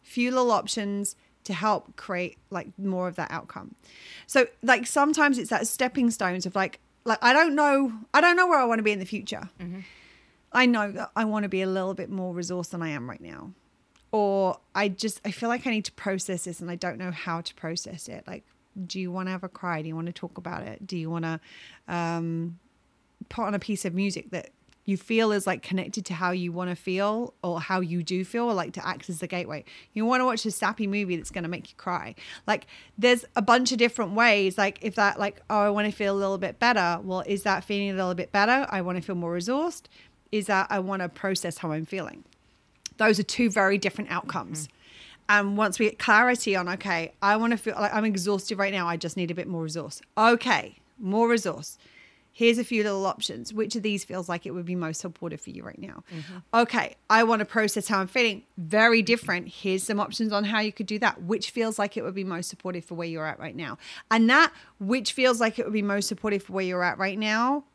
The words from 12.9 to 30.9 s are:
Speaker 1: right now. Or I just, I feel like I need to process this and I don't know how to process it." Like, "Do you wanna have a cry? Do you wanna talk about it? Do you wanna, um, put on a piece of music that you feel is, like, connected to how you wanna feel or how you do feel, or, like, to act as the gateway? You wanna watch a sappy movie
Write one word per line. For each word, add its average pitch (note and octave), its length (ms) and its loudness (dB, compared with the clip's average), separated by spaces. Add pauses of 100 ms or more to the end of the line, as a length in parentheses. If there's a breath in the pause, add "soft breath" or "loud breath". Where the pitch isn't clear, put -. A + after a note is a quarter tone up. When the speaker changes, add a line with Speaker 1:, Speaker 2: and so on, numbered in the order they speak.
Speaker 1:
right A#2 120 -14
now. D#2+ 300 -14 (600)
Or G3 480 2 (160)
I G3+ 140 2
just, G#3 360 -4
I G#3+ 60 -2
feel A3+ 180 -4
like A#3+ 160 -2
I C4 60 0
need G#3+ 140 -2
to - 80 -10
process F#3+ 520 -4
this F3 160 -10
and F3 80 -8
I F3 60 -6
don't F3 220 -6
know F3+ 140 -6
how E3 300 -6
to - 140 -12
process E3 540 -10
it." - 180 -14
Like, - 160 -14 (420)
"Do F#3+ 140 -8
you F#3 120 -4
wanna F#3 200 -6
have F#3 120 -8
a F#3 60 -10
cry? E3+ 320 -6
Do D#3 60 -8
you D#3+ 80 -6
wanna E3 180 -6
talk - 240 -12
about F3 260 -8
it? G3 240 -12
Do F#3 100 -6
you D#3+ 120 -4
wanna, E3 300 -4 (480 loud breath)
um, E3+ 720 -4 (680)
put - 160 -4
on G#3 80 -2
a G3+ 60 -2
piece G3 260 -4
of F3 80 -2
music F#3+ 380 -2
that - 180 -8 (360)
you G3 120 0
feel A3 340 2
is, G3+ 160 0
like, F3+ 160 -2
connected F#3+ 420 -4
to - 80 -8
how F3 180 0
you F3+ 200 -2
wanna F3+ 240 -4
feel G3+ 680 -2
or E3+ 200 -2
how F#3 180 0
you F3 240 -2
do F#3 220 -2
feel, A#3 240 -2
or, A3+ 40 0
like, F3+ 200 -4
to - 120 -10
act - 240 -8
as E3 100 -6
the F3+ 80 -6
gateway? D#3 360 -6 (300 loud breath)
You G#3+ 120 -2
wanna B3+ 200 4
watch A#3 200 0
a A3 60 0
sappy G#3+ 360 -2
movie G3 280 -2